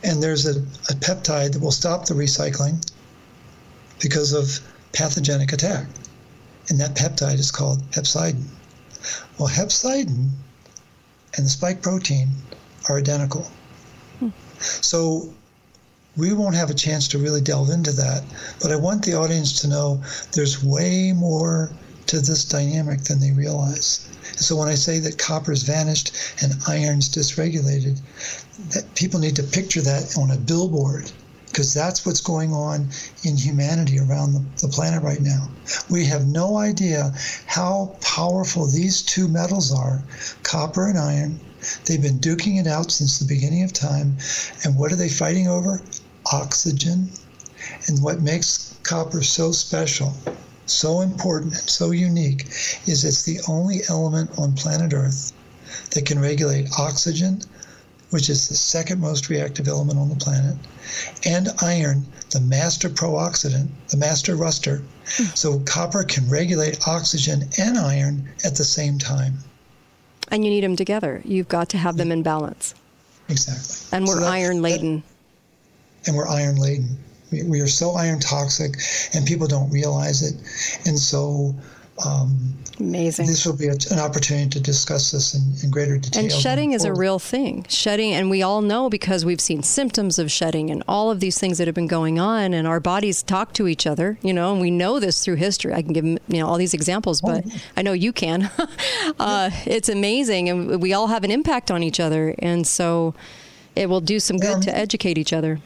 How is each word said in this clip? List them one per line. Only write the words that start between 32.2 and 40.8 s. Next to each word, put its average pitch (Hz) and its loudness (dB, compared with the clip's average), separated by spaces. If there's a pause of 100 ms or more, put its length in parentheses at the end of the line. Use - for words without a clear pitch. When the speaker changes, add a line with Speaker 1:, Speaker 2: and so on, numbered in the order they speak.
Speaker 1:
going 160 0
on 147 -2 (340)
in 151 2
humanity 139 2
around 143 2
the, 139 2 (180)
the 135 2
planet 160 0
right 143 0
now. 135 2 (400)
We 175 2
have 143 2
no 175 2
idea 175 0 (360)
how 190 -2
powerful 175 0
these 170 2
two 185 2
metals 165 2
are, 131 0 (400)
copper 160 0